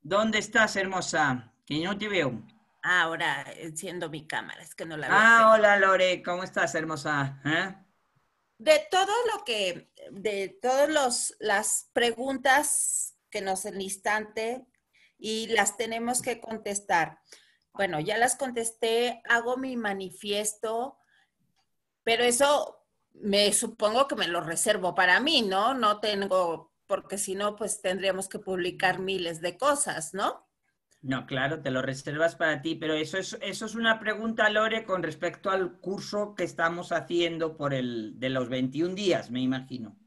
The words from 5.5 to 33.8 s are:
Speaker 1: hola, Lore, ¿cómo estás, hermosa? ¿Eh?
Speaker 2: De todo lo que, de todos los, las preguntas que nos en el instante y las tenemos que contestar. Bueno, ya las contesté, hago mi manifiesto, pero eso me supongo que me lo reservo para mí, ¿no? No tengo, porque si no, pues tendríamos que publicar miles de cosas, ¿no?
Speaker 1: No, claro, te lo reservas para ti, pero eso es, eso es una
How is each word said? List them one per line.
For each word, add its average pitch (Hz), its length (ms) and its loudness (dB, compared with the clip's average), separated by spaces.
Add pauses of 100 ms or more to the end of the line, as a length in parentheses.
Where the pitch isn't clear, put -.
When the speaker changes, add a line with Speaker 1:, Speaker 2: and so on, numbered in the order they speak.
Speaker 1:
hola, 208 240 8
Lore, 185 440 4
¿cómo 180 220 -4
estás, 180 300 -2
hermosa? 151 680 -2
¿Eh? 175 300 0 (840)
Speaker 2:
De 302 320 6
todo 381 220 2 (220)
lo 415 100 -10
que, 196 460 -4 (220)
de 196 500 -6
todos 269 280 4
los, 277 500 0
las 208 520 0
preguntas 262 1200 0 (140)
que 208 100 -6
nos 190 240 -2
en 196 120 -8
el 196 60 -4
instante 220 840 -4 (520)
y 220 300 -4
las 214 280 2
tenemos 233 460 -2
que 233 180 -4
contestar. 202 800 -2 (540)
Bueno, 185 260 -2
ya 190 200 -2
las 254 180 2
contesté, 233 920 -2
hago 233 280 2
mi 262 200 -6
manifiesto, 214 1200 -4 (1040)
pero 233 180 2
eso 269 640 2 (280)
me 202 400 2
supongo 226 520 0
que 294 100 -4
me 175 120 -2
lo 175 140 -2
reservo 175 520 -2
para 185 260 6
mí, 285 220 2
¿no? 202 320 2
No 208 260 2
tengo, 190 720 -2 (120)
porque 190 300 -4
si 196 180 -6
no, 208 220 -2
pues 202 240 -6
tendríamos 190 480 -2
que - 100 -10
publicar 180 600 -2
miles 180 420 -4
de 175 160 -4
cosas, 254 560 -2
¿no? 214 320 -4 (580)
Speaker 1:
No, 131 240 -4
claro, 139 340 -2
te 135 100 -4
lo 127 120 0
reservas 147 520 -2
para 151 280 0
ti, 160 140 -4
pero 156 180 -2
eso 156 240 -2
es, - 240 -6
eso 196 240 -6
es 190 80 -10
una 220 260 0